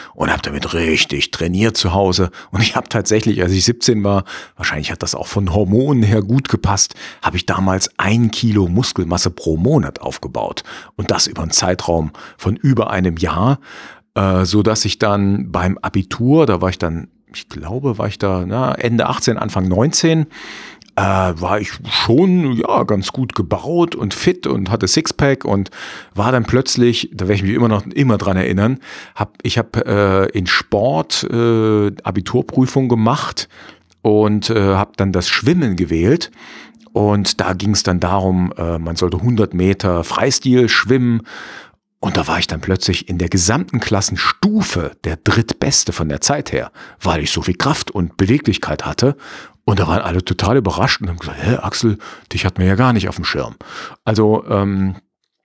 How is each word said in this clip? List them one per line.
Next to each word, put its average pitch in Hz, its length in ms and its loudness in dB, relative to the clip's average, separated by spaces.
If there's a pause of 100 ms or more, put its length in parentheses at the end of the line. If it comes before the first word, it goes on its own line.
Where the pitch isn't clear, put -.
(140)
und 78 180 -2
hab 78 100 -2
damit 71 320 -6
richtig 80 580 0
trainiert 95 440 0
zu 90 160 0
Hause. 92 380 2 (220)
Und 95 80 0
ich - 160 0
hab 127 120 -4
tatsächlich, 107 540 0
als 87 80 2
ich 92 140 2
siebzehn 120 400 2
war, 98 180 2 (320)
wahrscheinlich - 380 -4
hat 85 100 -10
das - 140 -4
auch - 100 -8
von 95 260 0
Hormonen 110 520 4
her 104 180 4
gut 120 260 0
gepasst, - 460 0 (260)
hab - 140 -2
ich 92 120 -4
damals 95 500 0
ein 110 340 2
Kilo 104 380 2
Muskelmasse 87 640 0
pro 80 260 -2
Monat 98 440 0
aufgebaut. 57 640 -8 (320)
Und - 160 -2
das - 160 0
über 76 160 -8
einen 82 80 -4
Zeitraum 85 640 0 (240)
von 101 180 -2
über 120 360 2
einem 92 260 0
Jahr, 90 420 0 (560)
äh, 95 300 2
so 98 180 4
dass 107 220 0
ich - 160 -4
dann 101 500 2
beim 92 280 0
Abitur, 131 680 2
da 92 140 2
war 92 80 0
ich 92 100 -4
dann, 82 300 -4 (260)
ich - 140 -16
glaube, 95 500 -6
war - 80 -2
ich 104 120 -6
da, 92 280 0
na, 131 280 -2
Ende 117 340 0
achtzehn, - 280 0
Anfang 98 300 -2
neunzehn, 151 600 2 (680)
äh, - 80 0
war 92 580 0
ich 104 120 -6 (180)
schon, 165 640 2
ja, - 300 0
ganz 104 280 -2
gut 127 220 -4
gebaut 160 600 -2
und 101 200 -4
fit - 320 0
und 120 240 -2
hatte 101 180 0
Sixpack - 560 0
und 98 260 -2 (440)
war 107 180 0
dann 120 120 2
plötzlich, 123 680 2
da 92 160 -4
werde 104 60 4
ich 95 80 2
mich 98 100 2
immer 117 160 4
noch, 104 200 0
immer 127 280 2
dran 92 220 0
erinnern, 101 400 0 (360)
hab, - 280 -6
ich - 160 -2
hab, - 180 -2
äh, 98 540 2
in 95 160 -4
Sport, 131 800 0
äh, 110 680 2 (100)
Abiturprüfung 131 840 0
gemacht 120 600 0 (500)
und, 107 480 2
äh, 98 280 2
hab 98 200 0
dann 98 160 2
das 90 160 0
Schwimmen 135 480 2
gewählt. 87 540 2 (600)
Und 104 500 2
da 92 100 -2
ging's 98 300 0
dann 90 180 2
darum, 92 560 0
äh, 85 220 -4
man 82 180 -6
sollte 90 240 0
hundert 110 320 2
Meter 90 500 2
Freistil 123 680 2
schwimmen. 120 500 2 (800)
Und - 180 -4
da 85 120 -2
war - 100 -2
ich 87 80 -2
dann 78 140 -6
plötzlich - 480 -2
in 90 100 -4
der 87 100 -2
gesamten 107 520 0
Klassenstufe 104 1120 -2 (120)
der 80 120 -4
Drittbeste - 760 0
von 80 160 -2
der 69 120 -4
Zeit - 320 -2
her, 60 180 -4 (300)
weil - 220 -2
ich 76 80 -4
so 85 120 -4
viel 90 140 -2
Kraft - 340 -2
und 90 260 -4
Beweglichkeit 98 680 0
hatte. 120 320 0 (480)
Und 101 160 2
da 82 80 0
waren 87 140 0
alle 90 220 -2
total 110 340 2
überrascht 95 420 0
und 104 80 -4
haben 85 100 -6
gesagt, 73 220 -10
„Hä, 123 160 0
Axel, 107 420 -2 (340)
dich - 120 -2
hatten 95 160 -2
wir 92 60 4
ja 95 100 4
gar 123 160 4
nicht 101 160 0
auf - 80 -8
dem 85 80 -6
Schirm.“ 64 320 -4 (480)
Also, 107 440 2
ähm, 98 480 0 (480)